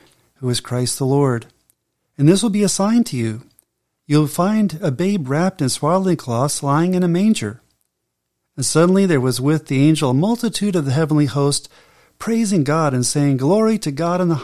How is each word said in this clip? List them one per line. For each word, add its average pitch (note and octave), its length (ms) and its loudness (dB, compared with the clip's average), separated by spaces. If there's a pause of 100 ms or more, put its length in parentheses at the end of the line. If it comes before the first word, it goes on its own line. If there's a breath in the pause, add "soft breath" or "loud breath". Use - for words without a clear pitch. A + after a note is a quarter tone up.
(380 soft breath)
who B2+ 120 -4
is A#2+ 100 -2
Christ B2 380 -4
the C#3 80 -2
Lord. C3 400 0 (720)
And C#3+ 100 2
this F#3+ 140 4
will A3+ 80 0
be G#3 140 0
a F#3+ 60 2
sign A3+ 360 0
to - 100 -8
you. A2+ 280 -4 (640)
You'll D3+ 200 2
find G3 540 -2
a F3 80 -2
babe E3+ 400 -2
wrapped E3 320 -2
in B2+ 80 0
swaddling F3+ 480 0
cloths B2+ 460 -4
lying D#3+ 320 0
in F3+ 80 0
a F3+ 40 0
manger." E3+ 540 0 (960)
And C3+ 80 -4
suddenly F#3 400 4
there D#3 160 2
was B2 180 -2
with D3+ 280 -2
the C#3 200 2
angel D3+ 220 2
a B2 40 2
multitude G3+ 640 0
of D3+ 100 -2
the C3+ 60 -2
heavenly D3 360 0
host, C#3+ 420 -2 (480 soft breath)
praising G#3 480 0
God D3 280 0
and B2 120 0
saying, C#3+ 320 0
"Glory G#3+ 400 2
to D#3+ 140 -6
God E3+ 280 -2
in F3+ 80 0
the D#3+ 160 0